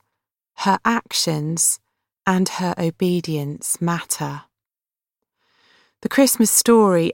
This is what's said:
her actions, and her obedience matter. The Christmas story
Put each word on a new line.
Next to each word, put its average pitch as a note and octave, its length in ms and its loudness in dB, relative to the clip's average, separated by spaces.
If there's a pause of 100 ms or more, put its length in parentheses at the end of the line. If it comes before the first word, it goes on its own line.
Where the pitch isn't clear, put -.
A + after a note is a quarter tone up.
(580)
her G3 260 0
actions, D#3+ 960 -2 (460)
and F#3 240 2
her F#3 260 -4
obedience E3 1040 -4
matter. D#3+ 640 -4 (1600)
The - 80 -4
Christmas B3 400 4
story G3 640 4